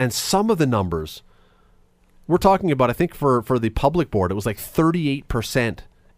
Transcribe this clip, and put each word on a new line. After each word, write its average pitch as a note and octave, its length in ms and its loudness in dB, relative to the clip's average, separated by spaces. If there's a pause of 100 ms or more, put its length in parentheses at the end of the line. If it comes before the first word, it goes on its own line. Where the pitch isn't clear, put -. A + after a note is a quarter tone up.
And B2+ 120 0
some G3+ 380 0
of G#3+ 80 2
the D#3+ 80 2
numbers, F2+ 560 -2 (1080)
we're E3 100 2
talking F#3+ 340 4
about, C3 180 2
I A#2+ 40 0
think F3 200 -2
for, B2+ 300 2
for B2+ 160 0
the A2+ 100 -2
public D3 400 0
board, F#2 220 0
it F#2+ 40 -4
was, G#2 120 -4
like, G#2+ 100 -4
thirty-eight D#3+ 720 -2
percent. A#2 560 -4 (340)